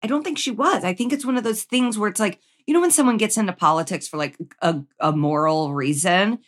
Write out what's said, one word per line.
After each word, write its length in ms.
I 40
don't 160
think 160
she 120
was. 340
I 100
think 180
it's 140
one 100
of 80
those 180
things 360
where 120
it's 100
like, 200
you 80
know, 60
when 100
someone 260
gets 220
into 140
politics 540
for, 120
like, 180
a, 180
a 100
moral 600
reason, 760